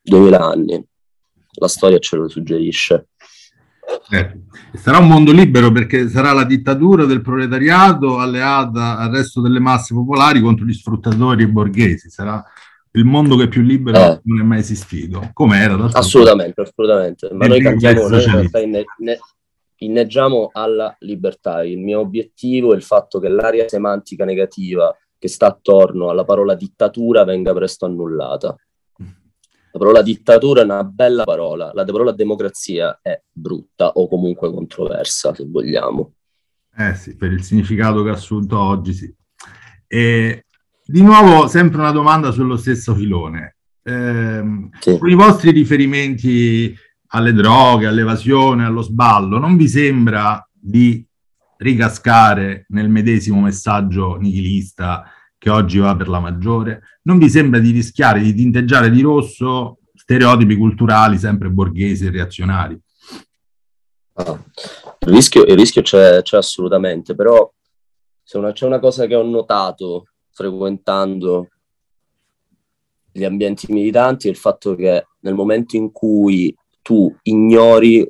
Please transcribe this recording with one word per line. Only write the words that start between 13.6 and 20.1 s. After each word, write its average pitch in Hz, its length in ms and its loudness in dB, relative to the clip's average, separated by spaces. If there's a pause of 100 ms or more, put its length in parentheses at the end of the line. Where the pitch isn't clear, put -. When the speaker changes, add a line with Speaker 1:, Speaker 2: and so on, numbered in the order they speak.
Speaker 2:
libero 123 360 0
Speaker 1:
Eh. 85 260 4
Speaker 2:
non 113 160 -2
è - 40 -2
mai 113 160 0
esistito, 92 760 -10
come 107 240 2
era 104 160 2
d'altronde 117 240 -2
Speaker 1:
Assolutamente, 110 600 4
assolutamente, 98 720 -2
ma 95 140 -2
Speaker 2:
nel - 20 4
Speaker 1:
noi 123 100 4
Speaker 2:
primo 127 120 2
Speaker 1:
cantiamo, 117 240 2
Speaker 2:
paese 107 160 0
Speaker 1:
noi 117 60 2
in 120 80 4
Speaker 2:
socialista. 98 340 0
Speaker 1:
realtà 107 200 -4
inne-, 107 60 -4 (140)
ne-, 113 200 -6 (640)
inneggiamo 117 720 -2